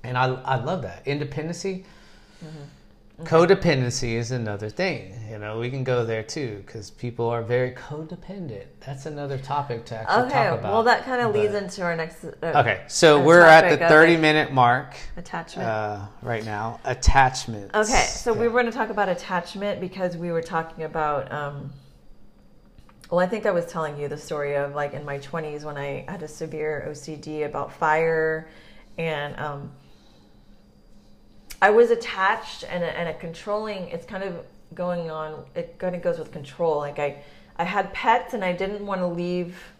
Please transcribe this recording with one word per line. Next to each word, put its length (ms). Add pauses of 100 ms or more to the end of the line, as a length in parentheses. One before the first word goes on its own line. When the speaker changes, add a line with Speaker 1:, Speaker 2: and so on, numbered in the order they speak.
Speaker 1:
And 140
I, 80 (180)
I 140
love 240
that. 240
Independency. 800 (580)
Speaker 2:
Mm-hmm. 200 (560)
Okay. 160
Speaker 1:
Codependency 800
is 180
another 380
thing. 420 (200)
You 80
know, 200
we 120
can 120
go 220
there 160
too, 460
'cause 240
people 360
are 140
very 300
codependent. 960 (200)
That's 220
another 320
topic 460
to 120
actually 280
Speaker 2:
Okay, 240
Speaker 1:
talk 100
about. 120
Speaker 2:
well, 120
that 200
kinda 240
leads 260
Speaker 1:
But 100
Speaker 2:
into 200
our 120
next, 300
uh, 200 (160)
Speaker 1:
Okay, 260
so 320
Speaker 2:
uh, 40
Speaker 1:
we're 180
at 200
Speaker 2:
topic 180
Speaker 1:
the 60
Speaker 2:
of 60
Speaker 1:
thirty 260
minute 360
mark, 420 (220)
Speaker 2:
attachment. 500
Speaker 1:
uh, 320 (220)
right 240
now. 400
Attachments. 880
Speaker 2:
Okay, 300
so 280
we 80
Speaker 1:
Okay. 80
Speaker 2:
were 120
gonna 100
talk 200
about 180
attachment 720
because 340
we 160
were 120
talking 400
about, 480
um, 420 (1400)
well, 100
I 60
think 220
I 40
was 140
telling 320
you 120
the 80
story 360
of, 220
like, 180
in 100
my 140
twenties 480
when 100
I 320
had 140
a 60
severe 600
O 60
C 220
D 280
about 300
fire, 720 (520)
and, 400
um, 320 (1900)
I 100
was 180
attached 800
and 140
a, 140
and 120
a 40
controlling, 760
it's 160
kind 180
of 220 (300)
going 340
on, 340 (120)
it 240
kinda 180
goes 220
with 120
control. 460
Like, 220
I, 180 (400)
I 60
had 300
pets 400
and 120
I 80
didn't 320
wanna 220
leave. 500 (220)